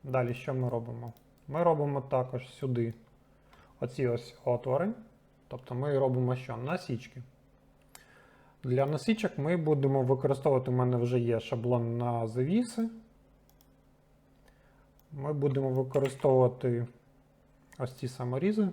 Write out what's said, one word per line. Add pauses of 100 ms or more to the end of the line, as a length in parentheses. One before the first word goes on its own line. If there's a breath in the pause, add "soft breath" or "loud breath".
Далі
що
ми
робимо? (360)
Ми
робимо
також
сюди (840 soft breath)
оці
ось (100)
отвори. (580)
Тобто
ми
робимо
що?
Насічки. (1400 loud breath)
Для
насічок
ми
будемо
використовувати,
у
мене
вже
є
шаблон
на
завіси. (2250 soft breath)
Ми
будемо
використовувати (920)
ось
ці
саморізи.